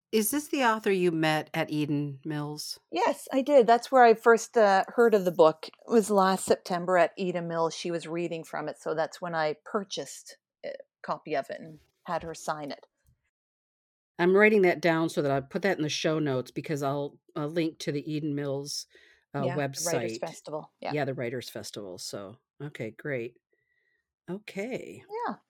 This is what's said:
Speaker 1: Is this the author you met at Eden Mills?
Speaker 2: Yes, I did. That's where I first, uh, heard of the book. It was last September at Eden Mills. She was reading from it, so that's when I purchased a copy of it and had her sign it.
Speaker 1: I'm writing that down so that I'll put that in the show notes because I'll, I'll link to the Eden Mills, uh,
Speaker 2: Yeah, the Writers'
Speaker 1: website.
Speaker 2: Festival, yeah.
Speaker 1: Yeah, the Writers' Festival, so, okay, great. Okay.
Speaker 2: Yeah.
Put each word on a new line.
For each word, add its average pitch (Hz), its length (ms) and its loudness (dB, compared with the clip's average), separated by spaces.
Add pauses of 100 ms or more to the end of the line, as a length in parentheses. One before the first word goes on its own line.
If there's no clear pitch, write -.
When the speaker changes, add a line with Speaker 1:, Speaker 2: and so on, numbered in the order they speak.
(120)
Speaker 1:
Is 220 180 2
this 294 160 -4
the 285 180 -2
author 220 280 2
you 180 180 4
met 156 420 0
at 165 160 -2
Eden 147 560 -2
Mills? 151 540 -8 (140)
Speaker 2:
Yes, - 400 -2
I 269 100 0
did. 262 240 6
That's 233 240 4
where 254 140 8
I 226 100 10
first, 226 420 2
uh, 196 320 6
heard 233 260 4
of 190 100 4
the 180 80 0
book. 156 360 6
It - 220 -16
was 208 200 4
last 190 340 4
September 180 540 0
at 165 180 4
Eden 175 320 -4
Mills. 165 260 0
She - 160 -8
was 170 160 -6
reading 165 380 -6
from 151 240 -8
it, - 100 -10
so 160 160 -6
that's 156 260 -4
when 175 140 -8
I 156 200 -2 (100)
purchased - 720 -8 (280)
a - 100 -10 (280)
copy 151 320 -8
of 139 160 -4
it - 100 -12
and 156 200 -20 (240)
had 165 180 -6
her 165 120 -12
sign 151 360 -8
it. - 160 -16 (1300)
Speaker 1:
I'm 185 180 4
writing 214 260 6
that 175 180 4
down 165 280 2
so 160 140 -2
that 143 80 0
I'll 139 120 0
put 175 200 -10
that 190 160 0
in 151 40 -2
the 151 60 -2
show 156 300 -2
notes 131 320 -2
because 143 320 -8
I'll, 143 360 -6 (160)
I'll 151 140 -4
link 160 320 -2
to 160 120 -6
the 143 200 -6
Eden 151 220 -4
Mills, 143 520 -6 (480)
uh, 139 140 -2
Speaker 2:
Yeah, 139 120 -4 (160)
the - 60 -8
Writers' 117 340 -4
Speaker 1:
website. - 20 -8
Speaker 2:
Festival, 156 640 -12
yeah. - 140 -8
Speaker 1:
Yeah, 147 100 -2
the 131 100 -4
Writers' 123 360 -8
Festival, 98 480 -12
so, 101 380 -12 (260)
okay, 143 280 -10
great. 123 480 -8 (920)
Okay. 202 760 -10
Speaker 2:
Yeah. 453 280 -8 (140)